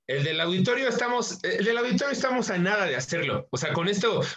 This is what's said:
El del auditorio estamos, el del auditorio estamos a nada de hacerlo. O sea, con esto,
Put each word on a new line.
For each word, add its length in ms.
El 180
del 160
auditorio 480
estamos, 520
el 220
del 140
auditorio 340
estamos 380
a 80
nada 280
de 120
hacerlo. 520
O 60
sea, 160
con 160
esto, 340